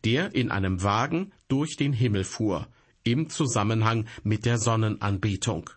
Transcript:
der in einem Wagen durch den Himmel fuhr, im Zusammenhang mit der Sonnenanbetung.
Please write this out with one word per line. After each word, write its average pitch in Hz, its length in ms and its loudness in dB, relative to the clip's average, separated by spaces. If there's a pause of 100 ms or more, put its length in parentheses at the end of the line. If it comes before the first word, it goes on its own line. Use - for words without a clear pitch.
der 139 300 0
in 120 160 0
einem 95 320 0
Wagen 123 500 0 (160)
durch 143 300 -2
den 143 160 2
Himmel 107 300 2
fuhr, 92 440 -2 (360)
im 123 260 0
Zusammenhang 113 800 0 (160)
mit 107 220 0
der 120 120 4
Sonnenanbetung. 104 1200 0